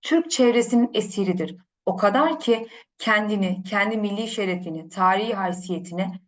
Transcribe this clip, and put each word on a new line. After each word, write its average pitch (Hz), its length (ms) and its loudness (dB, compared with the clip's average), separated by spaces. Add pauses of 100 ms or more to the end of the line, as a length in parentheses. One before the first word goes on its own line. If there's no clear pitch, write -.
Türk 330 300 2
çevresinin 240 640 4
esiridir. 185 640 -2 (280)
O 185 120 -2
kadar 277 420 2
ki 226 280 0 (300)
kendini, 208 640 0
kendi 214 340 -2
milli 208 300 -2
şerefini, 180 600 -6
tarihi 196 440 2
haysiyetini 180 800 -4 (160)